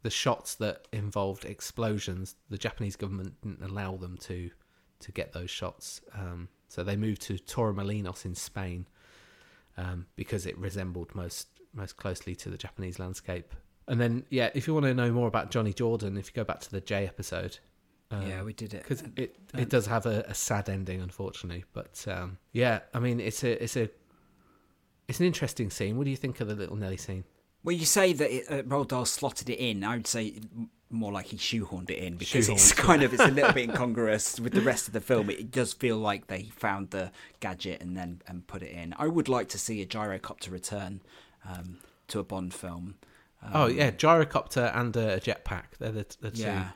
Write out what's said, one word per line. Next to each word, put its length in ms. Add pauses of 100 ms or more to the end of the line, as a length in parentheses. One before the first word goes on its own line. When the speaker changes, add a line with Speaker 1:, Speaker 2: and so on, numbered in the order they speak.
Speaker 1:
the 80
shots 460
that 360
involved 520
explosions, 920 (120)
the 80
Japanese 380
government 480
didn't 200
allow 340
them 220
to, 320 (500)
to 120
get 200
those 180
shots. 500 (140)
Um, 340 (200)
so 140
they 140
moved 260
to 120
Torremolinos 880
in 100
Spain, 520 (920)
um, 380
because 320
it 100
resembled 580
most, 340 (260)
most 220
closely 400
to 120
the 80
Japanese 420
landscape. 540 (360)
And 120
then, 300
yeah, 240
if 120
you 80
wanna 200
know 180
more 160
about 220
Johnny 220
Jordan, 440
if 120
you 60
go 100
back 160
to 100
the 100
Jay 260
episode, 520 (520)
um, 180
Speaker 2:
Yeah, 140
we 100
did 220
it. 100
Speaker 1:
'cause 180 (140)
it, 200 (160)
Speaker 2:
Um, 80
Speaker 1:
it 80
does 180
have 200
a, 220
a 60
sad 340
ending, 320
unfortunately. 720
But, 360
um, 300 (140)
yeah, 280 (140)
I 60
mean, 200
it's 220
a, 200
it's 140
a, 140 (1160)
it's 120
an 60
interesting 440
scene. 260
What 80
do 60
you 60
think 240
of 80
the 60
Little 220
Nelly 200
scene? 280 (380)
Speaker 2:
Well, 120
you 120
say 260
that 200
it, 160
uh, 140
Roald 260
Dahl 160
slotted 460
it 80
in. 240
I 140
would 100
say 280 (220)
m-, 140 (180)
more 220
like 160
he 100
shoehorned 540
it 80
in 180
because 320
Speaker 1:
Shoehorned, 60
Speaker 2:
it's 160
Speaker 1:
yeah. 140
Speaker 2:
kind 180
of, 100
it's 100
a 80
little 220
bit 180
Speaker 1:
<laughs> 0
Speaker 2:
incongruous 680
with 140
the 80
rest 260
of 80
the 60
film. 300
It 200
does 220
feel 240
like 320
they 160
found 460
the 200 (300)
gadget 400
and 160
then, 320
and 180
put 160
it 80
in. 280
I 100
would 200
like 200
to 100
see 240
a 40
gyrocopter 640
return, 500 (460)
um, 300 (280)
to 140
a 40
Bond 300
film. 420 (560)
Speaker 1:
Oh, 120
Speaker 2:
Um, 120
Speaker 1:
yeah, 140
gyrocopter 840
and 200
a, 180
a 60
jetpack. 440 (160)
They're 100
the, 160 (140)
the 100
two. 120
Speaker 2:
Yeah. 340